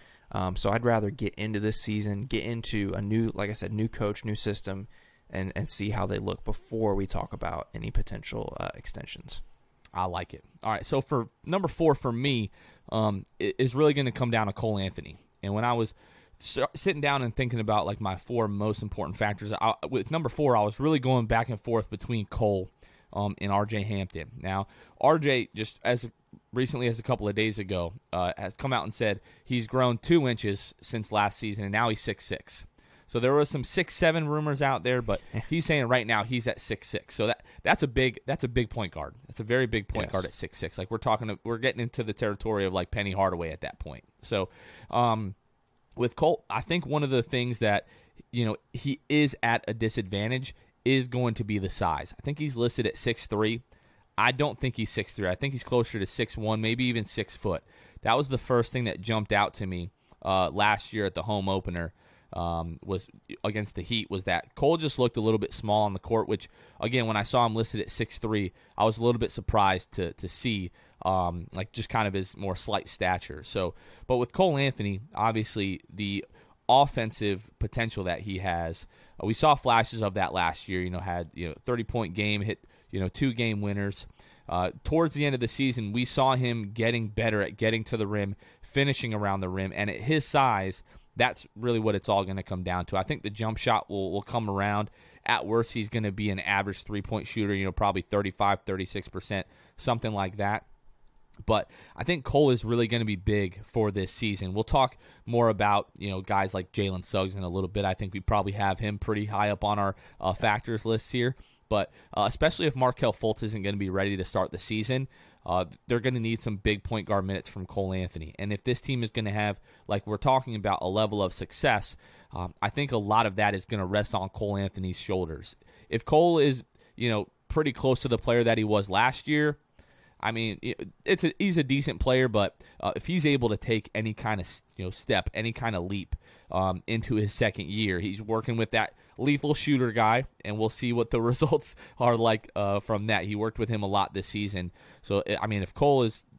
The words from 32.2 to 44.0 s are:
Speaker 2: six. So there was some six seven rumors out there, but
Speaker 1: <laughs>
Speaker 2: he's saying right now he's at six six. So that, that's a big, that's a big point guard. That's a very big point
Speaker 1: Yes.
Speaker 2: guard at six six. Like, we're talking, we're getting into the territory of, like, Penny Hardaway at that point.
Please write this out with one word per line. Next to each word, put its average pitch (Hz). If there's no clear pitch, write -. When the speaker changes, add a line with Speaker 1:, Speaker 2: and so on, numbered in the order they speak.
Speaker 2:
six. -
So 120
there 127
was 147
some 131
six -
seven 160
rumors 151
out 135
there, 123
but 110
Speaker 1:
<laughs> 107
Speaker 2:
he's 160
saying 147
right 120
now 107
he's 117
at -
six -
six. -
So 107
that, -
that's 165
a 147
big, 127
that's 139
a -
big 120
point 101
guard. 73
That's -
a -
very 123
big 110
point -
Speaker 1:
Yes. -
Speaker 2:
guard 95
at -
six -
six. -
Like, 92
we're 113
talking, 107
we're 117
getting 120
into 117
the 107
territory 104
of, 95
like, 90
Penny 101
Hardaway 90
at 71
that -
point. -